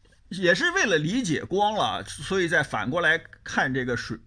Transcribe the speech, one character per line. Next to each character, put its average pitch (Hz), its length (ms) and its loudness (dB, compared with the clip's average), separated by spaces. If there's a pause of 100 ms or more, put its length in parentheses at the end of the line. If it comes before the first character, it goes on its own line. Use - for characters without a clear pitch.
(280)
也 180 260 2
是 311 160 2
为 359 160 2
了 180 100 4
理 185 280 0
解 147 200 -2
光 208 300 0
了， 107 300 -2
所 190 360 -4
以 175 60 2
再 160 160 2
反 110 260 -4
过 165 120 -2
来 165 180 4 (240)
看 143 320 -2
这 131 100 0
个 123 120 -2
水， 117 200 -8 (100)